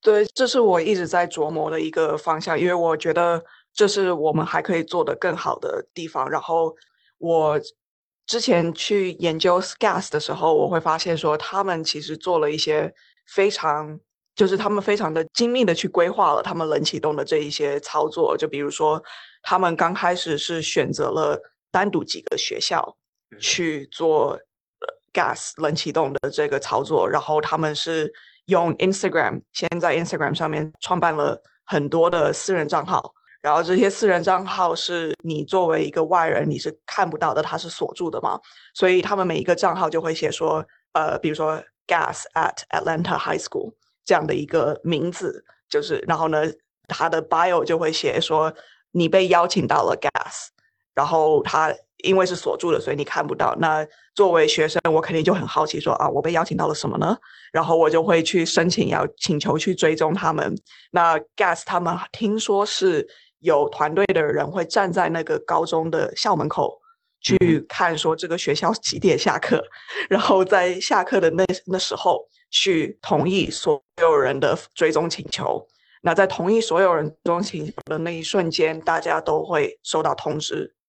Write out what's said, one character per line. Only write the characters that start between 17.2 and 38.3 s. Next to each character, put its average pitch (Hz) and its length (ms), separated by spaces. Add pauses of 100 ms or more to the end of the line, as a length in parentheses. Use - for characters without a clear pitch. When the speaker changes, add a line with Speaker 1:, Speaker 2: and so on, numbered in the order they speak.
Speaker 1:
这 156 140
一 147 140
些 143 300
操 151 280
作。 160 260
就 156 120
比 143 100
如 143 140
说 156 300 (420)
他 185 160
们 175 160
刚 175 180
开 180 220
始 151 240
是 165 200
选 156 320
择 131 200
了 147 280 (320)
单 196 180
独 165 140
几 - 180
个 - 140
学 - 240
校 - 380 (420)
去 156 520
做， 156 480 (400)
呃， - 80 (260)
Gas - 440
冷 151 160
启 156 180
动 143 220
的 139 160
这 147 180
个 139 120
操 135 240
作， - 260
然 156 120
后 151 200
他 156 160
们 156 160
是 156 380 (360)
用 170 280
Instagram， 170 680 (120)
先 - 140 (120)
在 156 180
Instagram 165 360
上 160 180
面 151 200 (100)
创 180 180
办 165 160
了 147 260 (240)
很 147 220
多 165 220
的 151 240
私 - 200
人 156 140
账 156 180
号， - 280 (280)
然 151 140
后 170 80
这 180 140
些 196 120
私 202 180
人 180 140
账 190 240
号 175 300
是 165 480
你 151 220
作 185 220
为 160 180
一 147 40
个 160 140
外 165 240
人 - 200
你 147 120
是 - 260
看 185 240
不 - 80
到 156 160
的， 156 80
它 156 160
是 165 120
锁 - 240
住 165 180
的 - 100
嘛， - 160 (360)